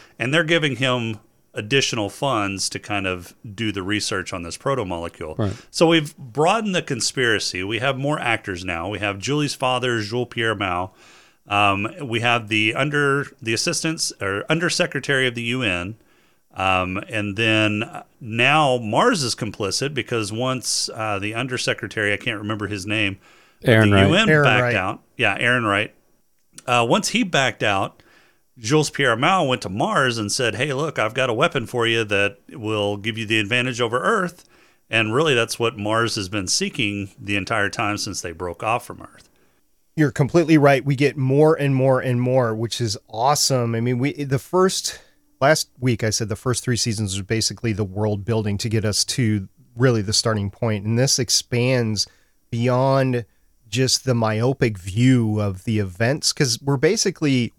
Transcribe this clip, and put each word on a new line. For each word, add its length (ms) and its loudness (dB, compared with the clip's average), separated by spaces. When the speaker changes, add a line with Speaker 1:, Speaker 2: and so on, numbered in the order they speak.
Speaker 1:
and 160 -2
they're 120 2
giving 320 0
him 420 -2
additional 560 0
funds 600 -2
to 100 -8
kind 260 -4
of 300 -6
do 200 -4
the 100 -6
research 480 -4
on 100 -8
this 160 -10
protomolecule. 800 -6
Speaker 2:
Right. 140 -2
Speaker 1:
So 180 2
we've 280 2
broadened 580 0
the 80 -2
conspiracy. 800 -2
We 180 -4
have 180 -2
more 200 -2
actors 460 -4
now. 240 -6
We 120 -6
have 200 -4
Julie's 340 -2
father, 460 0
Jules 320 -4
Pierre 240 -2
Mao. 380 -4
Um, 440 2
we 180 -2
have 260 0
the 260 2
under, 540 0
the 120 -2
assistants 680 -2
or 260 -2
undersecretary 800 0
of 80 -4
the 60 -6
U 200 -2
N. 360 -4
Um, 560 0
and 260 -4
then 480 2
now 560 2
Mars 440 2
is 140 -2
complicit 580 -4
because 380 -4
once, 640 -2
uh, 260 -4
the 160 -6
undersecretary, 800 -2
I 40 -2
can't 220 -4
remember 280 -4
his 180 -6
name, 340 -2
Speaker 2:
Aaron 260 6
Speaker 1:
the 80 6
Speaker 2:
Wright. 120 8
Speaker 1:
U 60 6
N 140 4
Speaker 3:
Aaron 140 6
Speaker 1:
backed 180 4
Speaker 3:
Wright. 140 0
Speaker 1:
out. 260 -2
Yeah, 220 2
Aaron 260 2
Wright. 280 0
Uh, 220 2
once 220 0
he 140 0
backed 400 0
out, 400 -2
Jules 320 0
Pierre 260 2
Mao 300 2
went 180 0
to 60 -8
Mars 480 0
and 140 -4
said, 240 -2
"Hey, 180 -2
look, 260 -4
I've 140 -2
got 160 -2
a 40 0
weapon 320 0
for 220 -2
you 180 2
that 320 0
will 480 -2
give 200 -6
you 80 -6
the 140 2
advantage 420 -2
over 180 0
Earth." 460 -2
And 240 0
really, 200 2
that's 240 0
what 200 -2
Mars 380 0
has 120 -4
been 200 -6
seeking 680 -2
the 200 -4
entire 320 -2
time 280 -4
since 220 -6
they 140 -8
broke 280 -8
off 240 -2
from 160 -16
Earth. 280 -20
Speaker 3:
You're 160 2
completely 460 4
right. 260 6
We 140 0
get 180 2
more 400 4
and 180 0
more 280 4
and 200 0
more, 320 2
which 280 -4
is 160 -2
awesome. 640 2
I 60 0
mean, 200 0
we, 240 -2
the 160 0
first, 600 0
last 300 4
week 240 0
I 60 2
said 180 -2
the 80 -4
first 280 -2
three 120 0
seasons 420 -2
are 60 -6
basically 480 -2
the 140 -2
world 400 -2
building 320 0
to 120 -4
get 140 0
us 220 0
to 420 0
really 240 4
the 120 -4
starting 380 0
point. 340 -2
And 140 2
this 200 2
expands 840 0
beyond 760 2
just 340 0
the 100 2
myopic 640 2
view 640 4
of 240 -2
the 160 0
events, 540 0
'cause 280 0
we're 140 0
basically 840 2